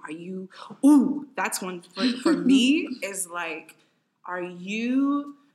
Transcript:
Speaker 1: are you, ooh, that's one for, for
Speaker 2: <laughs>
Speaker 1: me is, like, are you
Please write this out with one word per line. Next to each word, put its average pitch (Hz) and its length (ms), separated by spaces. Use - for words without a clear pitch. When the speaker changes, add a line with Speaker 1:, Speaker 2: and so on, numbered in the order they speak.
Speaker 1:
are 156 80
you, 185 380
ooh, 277 500
that's 202 280
one 180 180
for, 196 120
for 330 100
Speaker 2:
<laughs> - 20
Speaker 1:
me 269 540
is, 196 240
like, 165 480
are 180 160
you 240 960